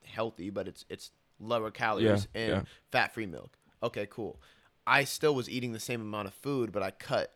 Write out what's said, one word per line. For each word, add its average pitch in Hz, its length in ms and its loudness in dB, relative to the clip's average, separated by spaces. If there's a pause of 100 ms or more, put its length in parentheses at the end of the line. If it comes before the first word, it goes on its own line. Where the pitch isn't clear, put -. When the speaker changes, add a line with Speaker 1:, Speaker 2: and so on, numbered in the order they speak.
Speaker 1:
healthy, 110 460 -4
but 98 180 -4
it's, - 220 -14
it's - 220 -12 (280)
lower 110 320 0
calories 107 600 4
Speaker 2:
Yeah, 110 80 -2
Speaker 1:
and 113 100 0
Speaker 2:
yeah. 95 120 2 (280)
Speaker 1:
fat-free 117 360 2
milk. - 300 -12 (240)
Okay, 110 280 -2
cool. - 320 -8 (440)
I 139 200 6
still 151 300 2
was 123 140 -2
eating 120 220 -4
the 113 80 -6
same 117 220 -4
amount 104 260 -4
of 98 60 -12
food, 127 400 -2
but 98 100 0
I 95 80 -2
cut - 440 -2